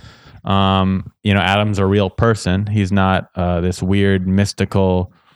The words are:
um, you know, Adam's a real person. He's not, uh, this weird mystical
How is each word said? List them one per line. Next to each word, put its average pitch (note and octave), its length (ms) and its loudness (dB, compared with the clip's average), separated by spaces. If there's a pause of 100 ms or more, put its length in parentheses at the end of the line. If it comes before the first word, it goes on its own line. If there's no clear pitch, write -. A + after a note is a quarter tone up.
(440)
um, F#2+ 640 0 (120)
you G#2 100 0
know, G2 80 2
Adam's G2 380 0
a G2 80 2
real G2 240 0
person. G#2+ 560 0
He's G2+ 260 -2
not, F#2+ 420 0
uh, F2 280 -2
this F2+ 200 -4
weird G2 460 0
mystical F#2+ 800 0 (260)